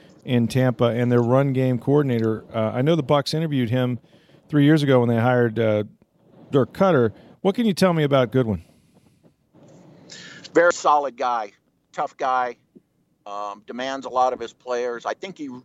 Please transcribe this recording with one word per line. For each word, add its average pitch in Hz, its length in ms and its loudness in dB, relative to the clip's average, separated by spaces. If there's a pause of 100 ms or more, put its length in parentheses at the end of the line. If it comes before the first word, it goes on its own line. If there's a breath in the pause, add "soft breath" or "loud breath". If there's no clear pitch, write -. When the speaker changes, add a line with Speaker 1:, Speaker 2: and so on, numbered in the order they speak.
(240 loud breath)
Speaker 1:
in 120 240 0
Tampa 127 380 0
and 120 240 -2
their 120 120 4
run 131 300 2
game 127 260 0
coordinator. 120 760 0
Uh, 110 220 -2
I 123 80 -2
know 160 140 2
the 156 80 -2
Bucs 143 300 0
interviewed 147 360 -2
him 123 280 -2 (500 soft breath)
three 147 160 4
years 151 180 6
ago 135 180 4
when 120 80 2
they 120 120 2
hired, 120 380 2
uh, 107 260 0 (640)
Dirk 131 220 0
Koetter. 147 400 2 (280 loud breath)
What 196 140 0
can 233 120 -2
you 208 80 2
tell 185 180 2
me 160 100 0
about 135 300 2
Goodwin? 110 300 -2 (1900 loud breath)
Speaker 2:
Very 170 200 4
solid 147 440 0
guy, 120 360 -6 (400)
tough 180 240 -8
guy, 127 400 -2 (720)
um, 104 400 -12
demands 127 400 -8
a - 20 -12
lot 127 240 2
of 117 80 -8
his 113 120 -10
players. 123 520 -6
I 117 100 -6
think 190 240 -12
he, 147 100 -10 (160)